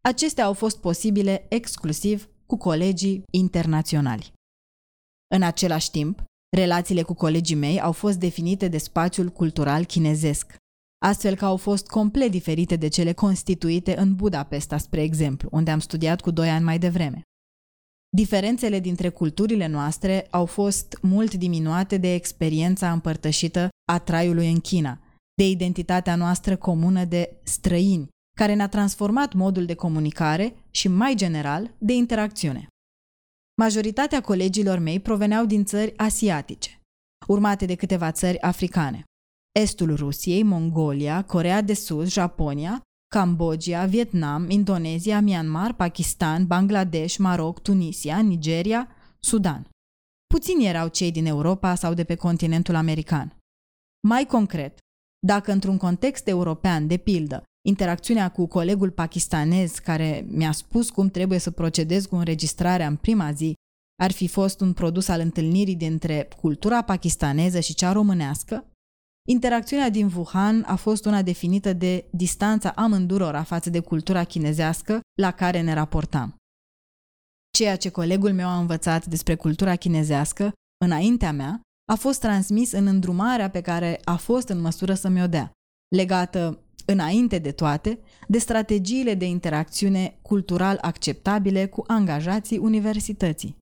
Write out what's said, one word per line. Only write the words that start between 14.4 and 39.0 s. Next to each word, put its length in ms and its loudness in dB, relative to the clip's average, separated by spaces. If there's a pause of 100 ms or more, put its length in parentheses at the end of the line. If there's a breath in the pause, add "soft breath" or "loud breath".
spre 240 -2
exemplu, 500 -2
unde 200 2
am 80 0
studiat 420 -2
cu 100 -2
doi 180 0
ani 140 2
mai 160 2
devreme. 420 0 (960)
Diferențele 640 2
dintre 300 -2
culturile 580 0
noastre 640 -2
au 160 0
fost 560 -2
mult 320 2
diminuate 640 0
de 160 2
experiența 800 0
împărtășită 760 0 (220)
a 80 2
traiului 520 2
în 80 2
China – 400 -2 (380 soft breath)
de 120 6
identitatea 680 0
noastră 420 0
comună 480 2
de 380 -2
străini, 640 0 (300)
care 160 2
ne-a 160 0
transformat 640 0
modul 320 0
de 80 -6
comunicare 800 -2 (160)
și, 160 -2
mai 280 2
general, 640 -2
de 160 0
interacțiune. 720 -2 (920)
Majoritatea 600 0
colegilor 580 0
mei 200 -2
proveneau 460 0
din 200 2
țări 320 -4
asiatice, 840 -2 (460)
urmate 380 2
de 100 -2
câteva 360 -2
țări 300 -2
africane: 600 -2 (560)